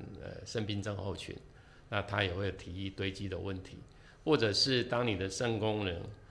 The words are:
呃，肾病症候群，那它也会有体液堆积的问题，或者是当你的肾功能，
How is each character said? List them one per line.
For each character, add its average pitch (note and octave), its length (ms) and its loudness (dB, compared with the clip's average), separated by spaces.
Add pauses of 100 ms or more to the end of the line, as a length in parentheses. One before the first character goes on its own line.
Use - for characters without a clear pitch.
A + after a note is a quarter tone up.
(220)
呃， - 80 -8 (160)
肾 A2 180 -2
病 G2+ 180 -2
症 G#2 140 -2
候 F#2+ 180 -2
群， - 220 -8 (540)
那 G#2 100 0
它 G2+ 240 0
也 F2+ 80 2
会 G2 140 0
有 F#2+ 60 0
体 - 220 -8
液 G2 140 -4
堆 F#2+ 240 -2
积 F#2+ 160 -4
的 F#2 80 -4
问 F#2+ 260 -4
题， - 160 -14 (460)
或 D#3 120 6
者 A2 160 6
是 B2+ 320 4
当 A#2+ 220 2
你 G#2+ 100 2
的 F#2+ 120 0
肾 A2+ 300 2
功 G#2+ 260 2
能， F2+ 180 -2 (280)